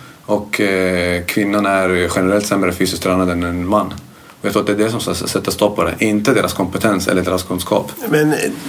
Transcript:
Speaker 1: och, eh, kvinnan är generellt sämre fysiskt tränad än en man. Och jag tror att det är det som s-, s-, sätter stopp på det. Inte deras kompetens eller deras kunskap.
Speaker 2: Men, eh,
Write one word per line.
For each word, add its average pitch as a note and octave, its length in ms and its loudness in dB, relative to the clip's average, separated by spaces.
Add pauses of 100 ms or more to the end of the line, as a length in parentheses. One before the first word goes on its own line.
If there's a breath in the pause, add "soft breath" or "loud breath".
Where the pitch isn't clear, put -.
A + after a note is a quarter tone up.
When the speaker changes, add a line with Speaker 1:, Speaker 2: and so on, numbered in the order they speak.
(260 loud breath)
Speaker 1:
och, G#2+ 340 -2
eh, F#2 640 0
kvinnan G2+ 420 0
är F#2+ 220 2 (280)
generellt G2+ 300 2
sämre F#2+ 260 0
fysiskt F2 300 -2
tränad F#2 280 2
än F2 120 -2
en F2 260 -4
man. G2 180 2 (540 loud breath)
Och - 60 -4
jag G2+ 60 -2
tror G#2 80 2
att G2+ 60 -2
det G#2 60 2
är G2+ 40 -2
det A2 140 2
som A#2 80 -2
s-, - 100 -6 (140)
s-, - 80 -4
sätter F#2+ 200 -2
stopp G#2 260 0
på F2 80 2
det. E2 140 -2
Inte G#2+ 360 2
deras - 180 2
kompetens F#2 560 0
eller F#2 140 2
deras F2+ 200 -2
kunskap. - 500 -2 (180)
Speaker 2:
Men, D3+ 220 4
eh, C#3+ 60 0 (300)